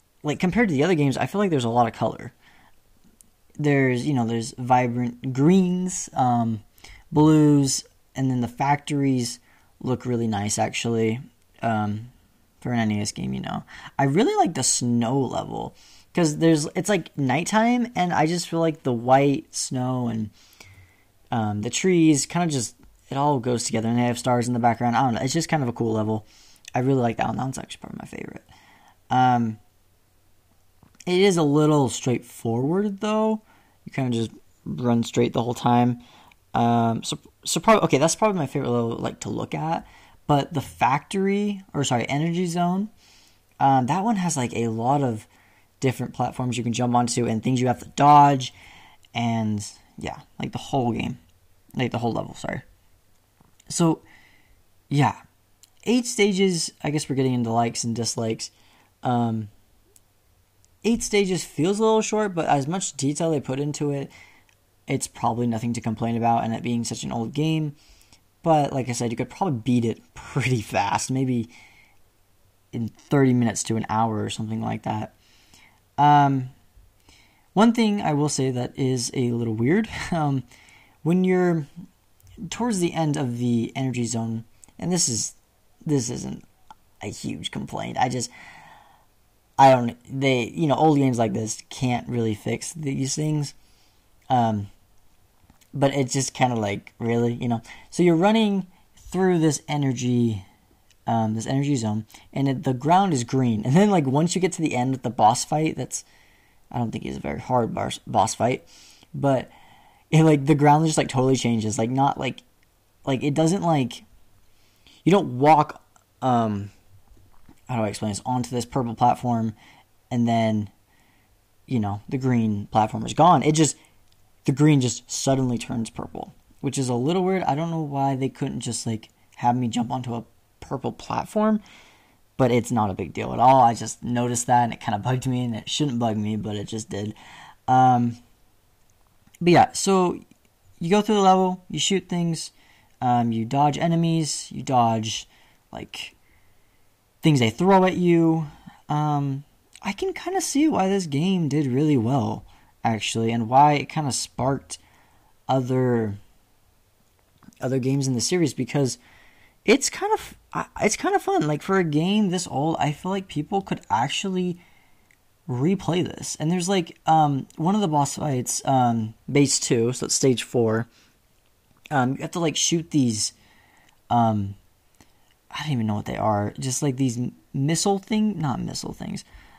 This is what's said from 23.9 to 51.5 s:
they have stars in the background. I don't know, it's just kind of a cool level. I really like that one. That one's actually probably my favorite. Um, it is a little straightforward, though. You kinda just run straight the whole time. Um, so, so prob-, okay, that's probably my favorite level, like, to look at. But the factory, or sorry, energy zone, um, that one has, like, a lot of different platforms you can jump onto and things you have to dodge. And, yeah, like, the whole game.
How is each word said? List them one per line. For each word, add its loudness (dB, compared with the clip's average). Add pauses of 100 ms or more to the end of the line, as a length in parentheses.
they 2
have 0
stars 0
in -2
the -2
background. 0
I 2
don't 0
know, -4
it's -2
just -2
kind 0
of -2
a -2
cool -2
level. -2 (480)
I -2
really 2
like 0
that -2
one. -6
That -4
one's -6
actually -14
probably -16
my -14
favorite. -14 (640)
Um, 2 (1500)
it 2
is 4
a 4
little 4
straightforward, -2
though. 0 (420)
You -18
kinda -2
just -2 (340)
run 0
straight 0
the 0
whole -4
time. 2 (540)
Um, 0
so, -8 (260)
so -4
prob-, 4
okay, 2
that's 2
probably 0
my -2
favorite -4
level, -2
like, -8
to -10
look -8
at. -6 (400)
But 0
the -4
factory, -2 (120)
or -2
sorry, -2
energy -2
zone, -2 (720)
um, 4
that 0
one 0
has, 0
like, -2
a -2
lot 0
of -4 (540)
different -4
platforms -4
you -4
can -2
jump 0
onto 2
and -2
things 0
you 2
have 0
to -16
dodge. 6 (580)
And, -2 (320)
yeah, -12 (180)
like, -8
the -8
whole -2
game. -6 (560)